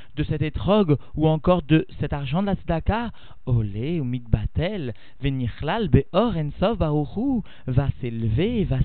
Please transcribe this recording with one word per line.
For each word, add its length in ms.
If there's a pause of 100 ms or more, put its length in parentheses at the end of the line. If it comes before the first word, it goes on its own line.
(160)
de 80
cet 180
étrog, 560 (160)
ou 140
encore 340
de 240 (140)
cet 120
argent 300
de 60
la 80
tzedaka, 560 (340)
Olé 540
ou 40
Mikbatel, 920 (260)
Venichlal 680
Beor 460
Ensof 440
Baruchu, 640 (240)
va 220 (120)
s'élever, 640
va 220